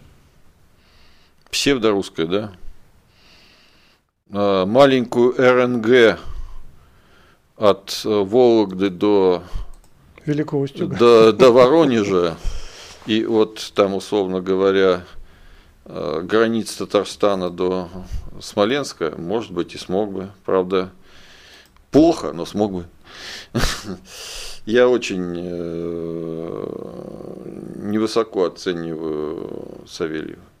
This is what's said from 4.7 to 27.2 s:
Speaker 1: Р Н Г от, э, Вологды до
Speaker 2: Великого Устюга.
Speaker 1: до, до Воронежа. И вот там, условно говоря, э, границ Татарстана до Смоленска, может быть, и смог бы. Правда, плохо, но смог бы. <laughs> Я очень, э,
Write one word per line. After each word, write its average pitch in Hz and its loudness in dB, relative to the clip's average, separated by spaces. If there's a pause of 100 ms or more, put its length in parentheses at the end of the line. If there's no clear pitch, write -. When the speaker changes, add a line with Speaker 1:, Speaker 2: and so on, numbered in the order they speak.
Speaker 1:
Р 127 6
Н 123 0
Г 110 6 (1400)
от, - 0
э, 110 -4
Вологды 104 4
до 92 2 (840)
Speaker 2:
Великого 147 -4
Устюга. 139 -6
Speaker 1:
до, 113 8
до 123 8
Воронежа. 113 4 (680)
И 110 0
вот 107 0
там, 98 2
условно 95 -2
говоря, 95 2 (800)
э, 80 -8
границ 110 0
Татарстана 95 -2
до 90 -4 (520)
Смоленска, 107 -2
может 98 -6
быть, 85 -6
и - -14
смог 101 -4
бы. 95 -10 (160)
Правда, 92 0 (960)
плохо, 139 2
но 82 -8
смог 101 -4
бы. 87 -8 (680)
<laughs> - -10
Я 120 4
очень, 92 -2
э, 85 -8 (1120)